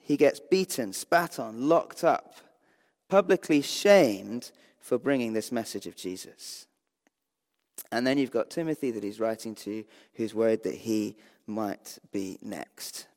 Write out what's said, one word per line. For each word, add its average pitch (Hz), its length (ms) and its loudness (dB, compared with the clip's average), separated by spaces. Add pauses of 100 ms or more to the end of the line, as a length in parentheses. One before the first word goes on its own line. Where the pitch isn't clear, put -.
He 147 160 0
gets 143 220 6
beaten, 156 540 0
spat - 480 0
on, 113 280 -4
locked - 360 2
up, - 320 0 (720)
publicly 185 520 4
shamed 120 920 4 (260)
for - 200 -2
bringing 123 340 0
this 110 180 -4
message 104 380 -6
of - 80 -14
Jesus. - 680 -12 (1200)
And 120 160 0
then 135 120 2
you've 131 120 0
got 113 200 -2
Timothy 156 420 -2
that 107 100 -8
he's 104 160 -6
writing 110 380 -4
to, 107 280 -8 (280)
who's 110 200 -4
worried 110 300 2
that - 140 -4
he 110 400 -2 (300)
might 107 520 -8 (140)
be 95 280 -6
next - 760 -12